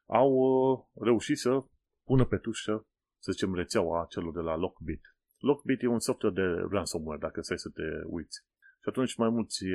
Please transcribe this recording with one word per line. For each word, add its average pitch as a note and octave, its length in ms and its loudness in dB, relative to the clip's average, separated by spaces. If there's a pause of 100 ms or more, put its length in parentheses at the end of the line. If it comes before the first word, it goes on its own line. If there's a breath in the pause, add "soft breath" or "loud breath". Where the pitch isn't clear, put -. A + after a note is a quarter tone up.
au, C3 260 4
uh, C3 720 2
reușit A#2+ 340 2
să C3 260 2 (400)
pună B2+ 200 6
pe G#2 120 0
tușă, G#2+ 500 -4 (320)
să - 140 -4
zicem, F#2+ 220 -2
rețeaua E2+ 540 0
celor E2+ 240 -6
de E2+ 80 -6
la D#2+ 160 -2
Lockbit. E2 600 -6 (220)
Lockbit C3 440 0
e B2 40 0
un A#2 140 2
software A2 340 0
de F#2 360 0
ransomware, D#2+ 480 -4
dacă D#2+ 220 -6
stai E2+ 180 -6
să - 100 -12
te - 140 -10 (240)
uiți. E2+ 400 -10 (360 soft breath)
Și - 60 -6
atunci B2+ 280 -4
mai A#2 120 2
mulți A2+ 360 -2 (100)